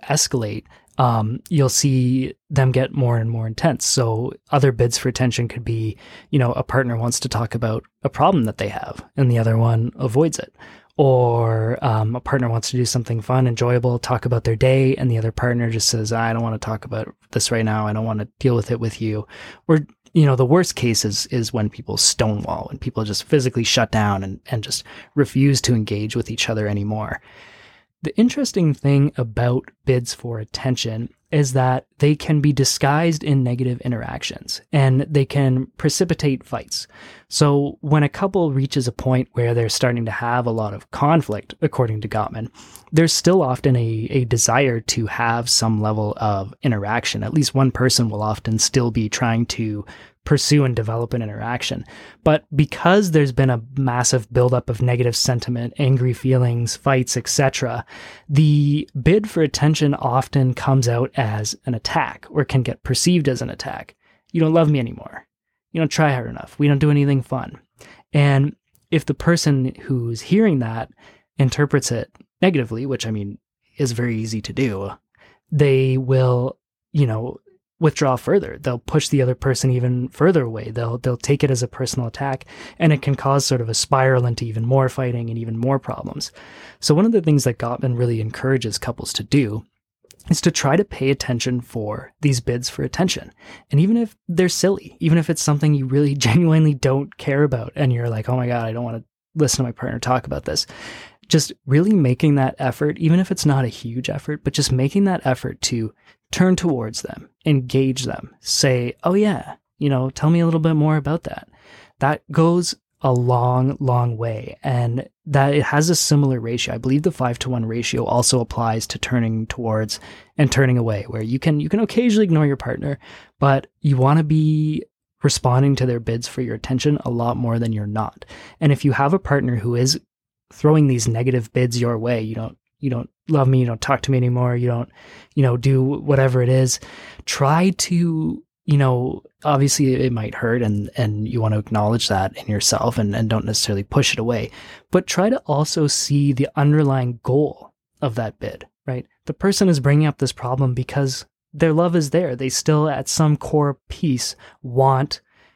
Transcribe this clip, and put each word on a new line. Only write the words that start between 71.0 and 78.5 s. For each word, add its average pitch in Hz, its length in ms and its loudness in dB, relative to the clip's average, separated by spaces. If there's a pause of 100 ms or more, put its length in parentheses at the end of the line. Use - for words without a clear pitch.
interprets 143 520 0
it 117 220 -6 (300)
negatively, 131 440 0
which, 131 220 -6
I 113 40 -4
mean, 104 260 -8 (400)
is 127 160 -2
very 120 240 -2
easy 110 240 -6
to - 100 -12
do, 98 400 -4 (600)
they 135 460 2
will, 127 640 0 (320)
you 143 160 2
know, 113 300 -6 (420)
withdraw 147 360 2
further. - 440 -2